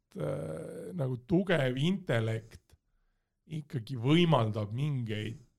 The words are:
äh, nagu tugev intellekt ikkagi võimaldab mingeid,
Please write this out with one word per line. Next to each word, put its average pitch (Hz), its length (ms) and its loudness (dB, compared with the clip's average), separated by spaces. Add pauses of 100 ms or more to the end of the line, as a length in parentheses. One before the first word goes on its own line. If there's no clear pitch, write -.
(140)
äh, - 760 -6
nagu 131 340 -2
tugev 165 500 4
intellekt 127 840 -2 (880)
ikkagi 143 500 -8
võimaldab 117 760 4
mingeid, 117 680 -4 (180)